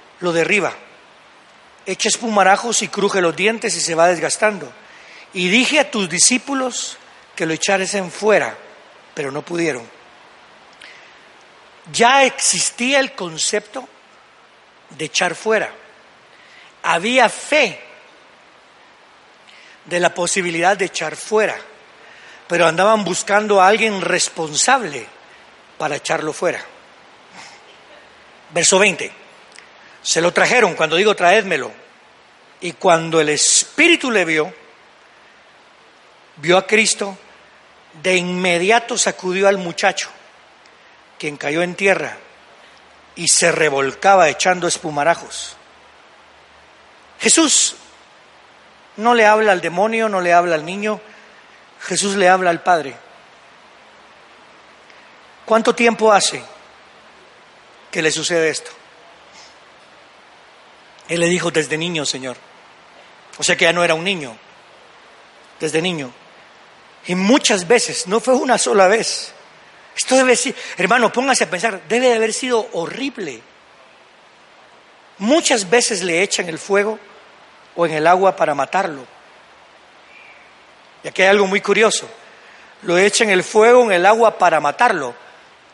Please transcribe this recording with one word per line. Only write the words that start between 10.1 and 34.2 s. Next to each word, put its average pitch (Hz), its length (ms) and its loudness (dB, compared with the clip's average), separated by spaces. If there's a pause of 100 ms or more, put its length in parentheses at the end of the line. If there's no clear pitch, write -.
Ya 247 320 4
existía 247 760 -2
el 269 160 -4
concepto 208 720 -8 (1000)
de 147 160 -10
echar 175 280 -2
fuera. 208 360 -2 (1120)
Había 214 460 2
fe 233 520 -2 (2000)
de 175 140 -4
la 170 120 2
posibilidad 175 640 -2
de 185 100 -2
echar 156 300 -8
fuera, 208 400 -2 (920)
pero 175 200 0
andaban 196 380 2
buscando 202 560 0
a 185 80 6
alguien 214 340 0
responsable 165 1040 -2 (720)
para 147 180 -4
echarlo 151 380 -4
fuera. 156 260 -4 (1900)
Verso 170 280 2
veinte. 175 320 0 (920)
Se - 180 -2
lo 170 120 2
trajeron, 190 420 2
cuando 156 220 -2
digo 202 180 2
traédmelo, 175 580 2 (880)
y 175 120 -10
cuando 165 480 2
el 151 100 0
espíritu 285 800 0
le 196 160 0